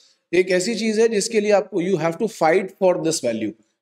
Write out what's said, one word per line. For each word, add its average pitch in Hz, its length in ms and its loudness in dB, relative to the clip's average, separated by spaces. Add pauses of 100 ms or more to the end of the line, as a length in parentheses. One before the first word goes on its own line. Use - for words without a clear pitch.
(340)
एक 185 180 2
ऐसी 185 240 0
चीज 220 240 -2
है 233 80 4
जिसके 220 320 -2
लिए 208 120 0
आपको, 196 320 2
you 190 100 -2
have 165 200 -2
to 214 140 -4
fight 180 380 0
for 185 280 0
this 160 220 -2
value, 110 360 -4 (300)